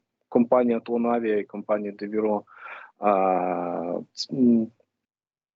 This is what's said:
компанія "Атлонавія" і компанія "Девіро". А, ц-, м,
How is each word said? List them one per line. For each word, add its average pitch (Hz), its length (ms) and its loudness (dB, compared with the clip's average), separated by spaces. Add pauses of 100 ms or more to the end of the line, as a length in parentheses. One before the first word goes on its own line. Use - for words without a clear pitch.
(300)
компанія 120 480 2
"Атлонавія" 117 600 -2
і 98 60 -2
компанія 104 480 -4
"Девіро". 104 520 -2 (560)
А, 90 1000 0 (140)
ц-, - 220 -12
м, 117 320 4 (880)